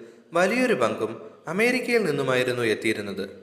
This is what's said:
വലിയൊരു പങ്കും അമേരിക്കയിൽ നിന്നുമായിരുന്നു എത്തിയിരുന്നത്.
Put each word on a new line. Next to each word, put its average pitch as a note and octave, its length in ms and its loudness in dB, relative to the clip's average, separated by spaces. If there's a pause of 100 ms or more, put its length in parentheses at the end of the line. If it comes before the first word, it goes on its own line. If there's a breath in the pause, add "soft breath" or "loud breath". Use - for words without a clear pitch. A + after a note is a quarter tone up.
(340 loud breath)
വലിയൊരു G#3+ 400 2
പങ്കും A2+ 560 -2 (180)
അമേരിക്കയിൽ A#3 580 2
നിന്നുമായിരുന്നു B2+ 560 0
എത്തിയിരുന്നത്. G#2 680 -2 (140)